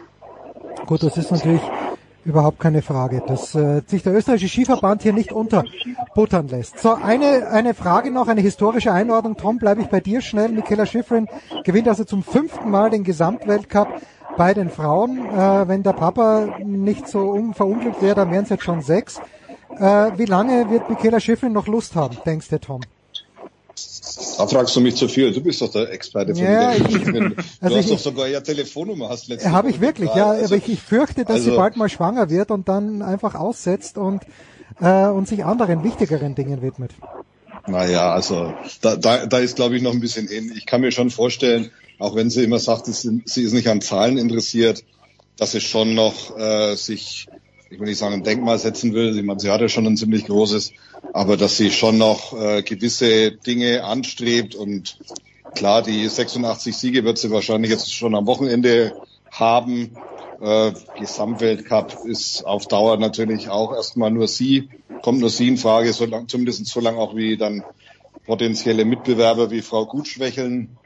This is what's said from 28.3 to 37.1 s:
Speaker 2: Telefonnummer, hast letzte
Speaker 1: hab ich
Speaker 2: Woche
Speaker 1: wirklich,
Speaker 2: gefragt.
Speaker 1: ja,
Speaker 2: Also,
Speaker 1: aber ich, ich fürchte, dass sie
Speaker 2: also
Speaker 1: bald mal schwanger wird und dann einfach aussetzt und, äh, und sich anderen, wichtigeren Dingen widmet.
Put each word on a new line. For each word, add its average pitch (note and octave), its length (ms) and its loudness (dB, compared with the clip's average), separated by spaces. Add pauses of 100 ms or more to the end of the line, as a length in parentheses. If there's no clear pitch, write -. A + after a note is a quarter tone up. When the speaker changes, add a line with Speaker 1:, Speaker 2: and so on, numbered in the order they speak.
Speaker 2:
Telefonnummer, D3+ 680 -6
hast A#2+ 180 -10
letzte A#3 240 -2
Speaker 1:
hab F#3+ 160 4
ich A3+ 80 2
Speaker 2:
Woche E3+ 60 -6
Speaker 1:
wirklich, A3+ 300 0
Speaker 2:
gefragt. - 60 2
Speaker 1:
ja, G#3 140 4 (100)
Speaker 2:
Also, G3+ 140 2
Speaker 1:
aber G3+ 100 2
ich, - 80 -4
ich F3+ 80 -2
fürchte, B3+ 420 0
dass A3+ 200 0
sie A#3 80 2
Speaker 2:
also A#3+ 80 4
Speaker 1:
bald G#3+ 180 2
mal G#3+ 100 0
schwanger F#3+ 440 -2
wird F#3 180 0
und G3+ 180 -4
dann G3+ 360 -2
einfach G3 320 -4
aussetzt F#3+ 640 -4
und, G3 240 -4 (580)
äh, F#3+ 260 6
und G3 200 0
sich G3+ 180 -4
anderen, F3 380 0
wichtigeren D#3 500 -2
Dingen C3+ 300 -4
widmet. C3 280 -8 (760)